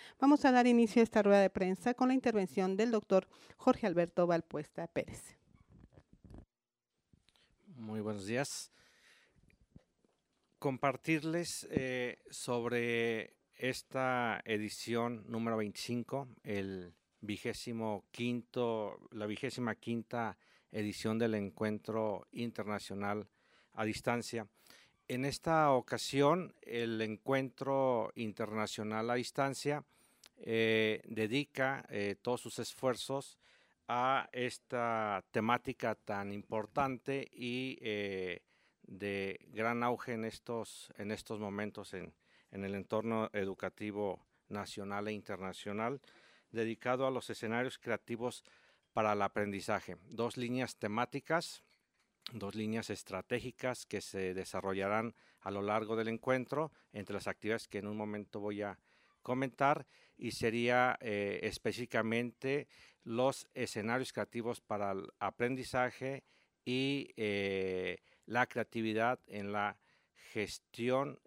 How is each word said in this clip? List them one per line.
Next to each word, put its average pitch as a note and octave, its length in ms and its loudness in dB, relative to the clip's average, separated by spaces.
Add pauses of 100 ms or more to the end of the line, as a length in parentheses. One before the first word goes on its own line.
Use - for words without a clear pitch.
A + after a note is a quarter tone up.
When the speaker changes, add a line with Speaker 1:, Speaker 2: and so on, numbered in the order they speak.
(180)
Speaker 1:
Vamos C#4+ 260 8
a C4+ 80 10
dar B3 140 8
inicio A#3 340 8
a A3+ 40 10
esta A3 180 4
rueda G3+ 180 10
de F#3+ 80 8
prensa F#3+ 460 2
con B3+ 140 4
la C4 60 6
intervención G3 600 2
del A3+ 140 4
doctor G#3 380 4 (280)
Jorge - 300 4
Alberto F3 400 4
Valpuesta E3+ 640 0
Pérez. - 500 -6 (2250)
Speaker 2:
Muy A2 320 -6
buenos G#2 260 -4
días. A#2+ 460 -2 (1900)
Compartirles, D3+ 1120 0
eh, B2+ 480 0 (120)
sobre A#2 1080 0 (180)
esta B2+ 880 0
edición A2+ 840 -2
número A2+ 280 0
veinticinco, A#2+ 720 -4 (140)
el F#2+ 500 -4 (280)
vigésimo A2 880 -4
quinto, A#2 880 -2 (140)
la G#2+ 140 -4
vigésima A#2 500 -2
quinta A#2 600 -4 (360)
edición A2 460 -2
del A2+ 180 2
Encuentro G#2+ 960 -2
Internacional G#2 960 -4 (460)
a A2 100 -2
Distancia. A2+ 640 -2 (580)
En B2+ 180 -2
esta D#3 480 4
ocasión, C#3 920 4
el A#2 380 -2
Encuentro C3 1120 2
Internacional G#2+ 960 -2
a B2 40 2
Distancia, C#3 720 -2 (540)
eh, A2 680 2
dedica, C3 840 0
eh, G2+ 300 -2
todos B2 200 -2
sus - 180 -10
esfuerzos C3 800 -4 (500)
a B2+ 440 2
esta A2+ 1000 -2
temática A#2+ 600 0
tan G2+ 380 -6
importante B2+ 1000 -4
y, B2 500 -6
eh, G2 580 -4 (420)
de G2 680 -6
gran A#2 320 -2
auge A#2+ 320 -2
en A2 100 -4
estos, - 720 -10
en G#2 140 -6
estos A2 280 -6
momentos G#2 540 -6
en, F2 220 -10 (380)
en G2 120 -8
el G2 100 -4
entorno A2 580 0
educativo G2 920 -4 (240)
nacional G2+ 600 -6
e G#2+ 40 -4
internacional, G#2 880 -4 (520)
dedicado A2+ 540 0
a C3 40 2
los B2 180 -4
escenarios A#2 500 -2
creativos A2+ 640 -4 (480)
para G#2+ 220 4
el G2+ 80 2
aprendizaje. G2 720 -2 (120)
Dos A#2 280 -4
líneas B2 400 -2
temáticas, B2 880 -2 (680)
dos G2+ 220 -6
líneas A2 340 -2
estratégicas A#2 960 -4
que G2+ 160 -4
se F#2+ 320 -4
desarrollarán G2 800 -2 (260)
a G2 100 -8
lo G2+ 120 -4
largo A2 340 0
del A2 120 0
encuentro, C3 640 0 (220)
entre G2+ 220 -6
las G2 120 -4
actividades G#2+ 420 -2
que G#2+ 100 -6
en G2+ 100 -6
un G#2+ 80 -6
momento G#2+ 420 -6
voy G#2 240 -4
a G2+ 160 -6 (440)
comentar, C3+ 640 2 (300)
y A#2 160 -4
sería, A#2+ 680 4
eh, G2+ 420 -2
específicamente A#2+ 1300 -2 (340)
los B2+ 520 0
escenarios A#2 580 -2
creativos A2+ 480 -4
para G2+ 320 -2
el F#2+ 160 -6 (100)
aprendizaje B2+ 1040 -2 (420)
y, C3+ 520 0
eh, F#2+ 800 0 (300)
la A#2+ 200 2
creatividad A2+ 800 0
en G2+ 260 -8
la G#2 260 -2 (540)
gestión, B2+ 960 -2